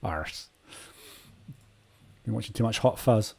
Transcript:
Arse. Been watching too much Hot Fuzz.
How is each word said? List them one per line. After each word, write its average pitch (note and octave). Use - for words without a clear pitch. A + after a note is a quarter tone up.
Arse. -
Been A2
watching A2
too A#2+
much A2+
Hot -
Fuzz. A2